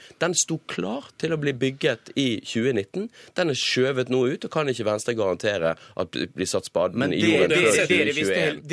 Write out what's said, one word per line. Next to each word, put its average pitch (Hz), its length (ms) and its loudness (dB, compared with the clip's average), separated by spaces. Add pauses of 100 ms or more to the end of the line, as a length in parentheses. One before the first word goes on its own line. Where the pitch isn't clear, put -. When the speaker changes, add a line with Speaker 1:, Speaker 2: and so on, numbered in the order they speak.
(180)
Speaker 1:
Den 175 160 0
sto 160 320 -2
klar 208 400 -6 (100)
til 160 160 -2
å 156 80 -2
bli 143 140 0
bygget 135 680 -2
i 120 240 0
tjue 120 300 0
nitten. 107 340 -4 (300)
Den 170 160 2
er 127 80 -4
skjøvet 127 480 0
nå 127 140 2 (100)
ut, - 100 -8
og - 60 -8
kan 156 180 0
ikke 117 220 -4
Venstre 107 240 -2
garantere 92 640 0 (200)
at 92 160 -4
det - 220 -4
blir 92 160 -2
satt 95 160 -2
spaden 90 320 0
Speaker 2:
Men 123 160 0
Speaker 1:
i 98 80 0
Speaker 2:
dere, 160 240 4
Speaker 1:
jorden 156 100 2
før 165 160 4
Speaker 2:
dere, 185 140 2
dere 156 260 2
visste 143 80 -2
Speaker 1:
tjue 185 140 0
tjueén. 180 100 2
Speaker 2:
hel-, 147 160 -2 (120)